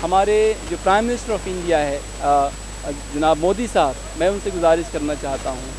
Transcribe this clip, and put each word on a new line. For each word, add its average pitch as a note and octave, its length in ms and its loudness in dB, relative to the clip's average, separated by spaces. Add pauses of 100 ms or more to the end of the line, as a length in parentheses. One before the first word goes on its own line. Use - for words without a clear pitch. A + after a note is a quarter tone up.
हमारे G3 360 4 (320)
जो E3+ 80 -4
Prime G#3 320 2
Minister A#3 280 -4
of F#3+ 120 -6
India E3+ 320 0
है, C#3+ 180 -2 (220)
अ, C#3+ 280 4 (640)
जनाब D#3 240 4
मोदी G3 300 2
साहब, D3 260 2 (240)
मैं E3 120 2
उनसे G3+ 220 -4
गुजारिश E3 400 4
करना D3+ 240 -2
चाहता C#3 340 -4
हूँ B2+ 280 -8